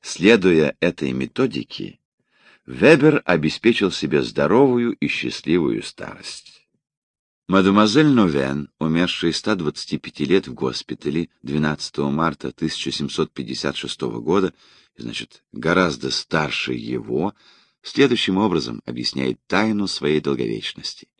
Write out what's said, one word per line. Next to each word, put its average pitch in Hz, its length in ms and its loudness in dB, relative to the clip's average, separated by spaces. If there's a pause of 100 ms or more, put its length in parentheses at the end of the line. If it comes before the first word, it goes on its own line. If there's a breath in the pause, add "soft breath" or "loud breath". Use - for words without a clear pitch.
Следуя 87 760 4
этой 78 340 -2
методике, - 840 -6 (680 soft breath)
Вебер 135 580 6
обеспечил 87 680 2
себе 73 320 0
здоровую 120 720 2
и - 140 -4
счастливую 69 760 -2
старость. - 840 -16 (800)
Мадемуазель 101 600 4
Новен, 73 600 2 (100)
умершая 82 540 0
ста - 220 -2
двадцати 85 440 -6
пяти - 260 -8
лет 92 220 2
в 85 60 -12
госпитале 73 760 -6 (140)
двенадцатого 73 680 -4
марта 76 420 -2
тысяча - 400 -6
семьсот 76 400 -6
пятьдесят 67 440 -6
шестого 58 460 -8
года, 90 320 0 (440 soft breath)
значит, 57 540 -14
гораздо 80 580 0
старше 71 640 -4
его, 62 640 -6 (480 soft breath)
следующим 120 540 2
образом 76 480 0
объясняет 64 600 -4
тайну 104 400 0
своей 76 360 -2
долговечности. 60 880 -6 (100)